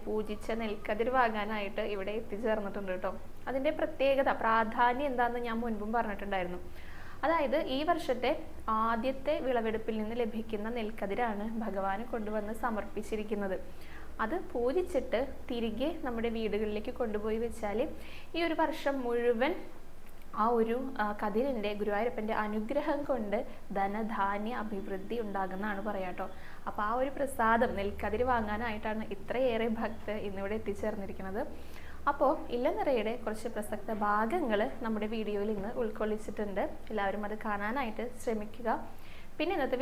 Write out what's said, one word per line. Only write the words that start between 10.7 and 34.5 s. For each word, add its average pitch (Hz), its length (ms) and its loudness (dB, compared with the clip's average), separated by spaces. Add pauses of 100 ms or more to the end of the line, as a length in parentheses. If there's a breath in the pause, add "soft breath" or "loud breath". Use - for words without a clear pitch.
നെൽക്കതിരാണ് 208 680 0 (160)
ഭഗവാന് 196 400 0 (100)
കൊണ്ടുവന്ന് 214 420 -2 (100)
സമർപ്പിച്ചിരിക്കുന്നത്. 208 920 -2 (680 loud breath)
അത് 262 120 0 (160)
പൂജിച്ചിട്ട് 262 680 2 (300)
തിരികെ 233 420 0 (140)
നമ്മുടെ 233 240 0 (100)
വീടുകളിലേക്ക് 214 640 0
കൊണ്ടുപോയി 220 460 0
വെച്ചാൽ 214 340 0 (560 loud breath)
ഈ 330 100 2
ഒരു 320 180 0
വർഷം 277 300 0 (120)
മുഴുവൻ 240 460 4 (880)
ആ - 20 6 (140)
ഒരു, 226 180 4 (260)
ആ, 208 40 4 (160)
കതിരിൻ്റെ, 214 480 2 (100)
ഗുരുവായൂരപ്പൻ്റെ 214 640 0
അനുഗ്രഹം 269 680 2
കൊണ്ട് 214 300 2 (400 loud breath)
ധനധാന്യ 202 760 0 (100)
അഭിവൃദ്ധി 196 600 -4
ഉണ്ടാകുന്നതാണ് 196 640 -2
പറയാട്ടോ. 190 400 -2 (400 loud breath)
അപ്പോൾ - 200 -2
ആ 214 120 2
ഒരു 269 160 2
പ്രസാദം 233 640 4
നെൽക്കതിര് 208 520 0
വാങ്ങാനായിട്ടാണ് 214 720 0 (120)
ഇത്രയേറെ 226 520 2 (120)
ഭക്തർ 214 380 -2 (100)
ഇന്നിവിടെ 202 320 -2
എത്തിച്ചേർന്നിരിക്കുന്നത്. 196 840 -2 (720 loud breath)
അപ്പോൾ 294 200 6 (260)
ഇല്ലനിറയുടെ 262 560 2 (100)
കുറച്ച് 226 320 -2
പ്രസക്ത 214 340 -4 (180)
ഭാഗങ്ങൾ 220 540 4 (240)